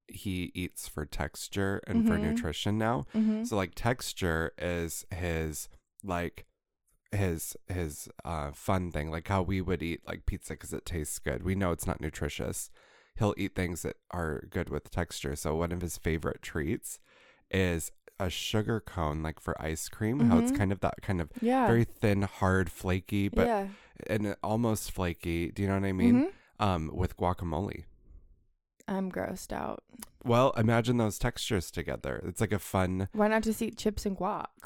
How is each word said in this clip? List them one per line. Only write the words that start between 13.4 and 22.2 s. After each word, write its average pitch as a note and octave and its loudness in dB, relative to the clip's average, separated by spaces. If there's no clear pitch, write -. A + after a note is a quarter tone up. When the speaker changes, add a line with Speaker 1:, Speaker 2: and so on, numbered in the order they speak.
Speaker 1:
things F#2 -2
that - -4
are D#2+ -2
good E2+ -2
with C#2+ -4
texture. D2 -2
So D#2 0
one E2+ 2
of F2 -4
his E2+ -4
favorite D#2+ -2
treats - -4
is F2+ 2
a F#2 0
sugar A2 0
cone, D#2 -2
like, D#2 -6
for - -4
ice D#2+ -4
cream, A2+ 0
how A#3 8
it's A#3+ 4
Speaker 2:
Mm-hmm. C#4 0
Speaker 1:
kind F#2+ 4
of G2+ -2
that - 0
kind - 0
of D#2 -6
Speaker 2:
Yeah. B3 4
Speaker 1:
very A#2 6
thin, G2+ 2